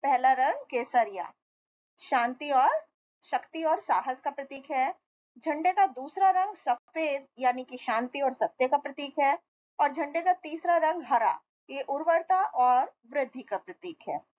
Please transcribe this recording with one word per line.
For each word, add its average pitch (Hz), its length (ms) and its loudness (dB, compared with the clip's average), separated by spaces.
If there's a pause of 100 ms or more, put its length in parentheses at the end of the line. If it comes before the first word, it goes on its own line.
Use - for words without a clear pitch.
पहला 262 300 4
रंग 285 360 0
केसरिया, 233 600 -2 (720)
शांति 254 500 -2
और, 285 340 4 (380)
शक्ति - 400 -6
और 320 160 0
साहस 262 420 -2
का 285 100 -4
प्रतीक 277 400 -14
है। 269 220 0 (440)
झंडे 320 340 0
का 392 160 4
दूसरा 285 440 0
रंग 370 240 0
सफेद, 277 720 -4 (140)
यानी 254 240 0
कि 254 140 -14
शांति 247 440 -4
और 262 120 0
सत्य 254 340 -2
का 277 100 2
प्रतीक 285 420 -6
है। 277 180 4 (420)
और 285 140 2
झंडे 294 280 -4
का 370 120 2
तीसरा 339 460 -2
रंग 320 260 0
हरा, 226 340 2 (300)
ये 277 140 -8
उर्वरता 330 580 0
और 247 500 2 (220)
वृद्धि 262 280 -4
का 202 160 -6
प्रतीक 180 520 -12
है। 151 100 -4 (200)